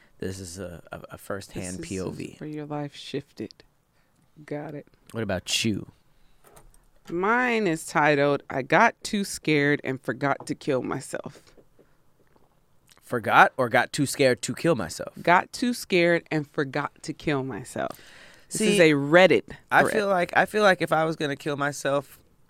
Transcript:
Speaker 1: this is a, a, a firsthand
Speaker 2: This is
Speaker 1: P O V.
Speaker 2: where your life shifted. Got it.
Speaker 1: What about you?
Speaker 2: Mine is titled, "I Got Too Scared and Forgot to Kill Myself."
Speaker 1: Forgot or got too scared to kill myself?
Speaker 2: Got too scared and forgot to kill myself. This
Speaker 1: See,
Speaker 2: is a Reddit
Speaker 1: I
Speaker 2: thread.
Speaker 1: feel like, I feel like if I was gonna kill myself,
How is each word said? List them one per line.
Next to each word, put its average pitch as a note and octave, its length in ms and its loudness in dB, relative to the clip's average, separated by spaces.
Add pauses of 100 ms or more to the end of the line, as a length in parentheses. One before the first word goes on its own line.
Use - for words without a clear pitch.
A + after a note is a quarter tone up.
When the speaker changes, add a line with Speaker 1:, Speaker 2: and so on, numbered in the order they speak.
(200)
Speaker 1:
this F#2+ 180 -8
is F#2 220 -14
a, F2 200 -12 (120)
a, F2+ 80 -12 (100)
a - 80 -16
firsthand F#2+ 600 -10
Speaker 2:
This - 80 -12
is - 20 -
Speaker 1:
P F#2+ 120 -6
O F2 100 -6
V. - 280 -12
Speaker 2:
where D3+ 100 -12
your D3+ 180 -12
life D3 280 -8
shifted. - 680 -12 (840)
Got D3 300 -10
it. - 100 -16 (240)
Speaker 1:
What A2+ 140 -6
about F#2+ 400 -4
you? G#2 260 -4 (1200)
Speaker 2:
Mine A3 560 0
is E3 180 -2
titled, C#3+ 640 2
"I C3+ 140 -4
Got G3+ 400 4
Too G3+ 220 -4
Scared D3 580 0
and C3 180 -6
Forgot C#3 460 -4
to D3 80 -6
Kill C3 300 -2
Myself." - 580 -8 (1600)
Speaker 1:
Forgot A#2+ 540 4
or B2 120 0
got A#2 240 2
too C#3 140 -2
scared B2+ 360 2
to - 120 -6
kill E3 220 0
myself? - 440 -8
Speaker 2:
Got - 320 2
too B3 220 -4
scared E3+ 560 2
and D3+ 200 -2
forgot C#3+ 520 -6
to D#3 100 -10
kill C#3+ 300 -4
myself. A2+ 580 -8 (480)
This - 100 -8
Speaker 1:
See, G#3+ 160 4
Speaker 2:
is G3+ 60 6
a D#3+ 120 8
Reddit D3 500 6 (280)
Speaker 1:
I C#3+ 120 6
Speaker 2:
thread. - 100 0
Speaker 1:
feel G#3 160 0
like, F3+ 280 0
I F#3 100 6
feel G#3+ 160 -2
like F#3 180 4
if D#3+ 100 -2
I D#3+ 140 2
was D#3+ 120 -2
gonna C#3+ 200 -4
kill D3 200 -6
myself, C#3+ 600 -4 (320)